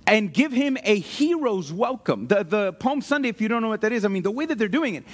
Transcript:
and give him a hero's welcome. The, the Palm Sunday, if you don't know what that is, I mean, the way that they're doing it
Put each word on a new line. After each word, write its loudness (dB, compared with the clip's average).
and 2
give 2
him 0
a 4
hero's 0
welcome. -2
The, 4
the 0
Palm -2
Sunday, 0
if -4
you 2
don't 0
know 0
what -4
that 2
is, 0
I 2
mean, -2
the 0
way -4
that -2
they're 0
doing 0
it -10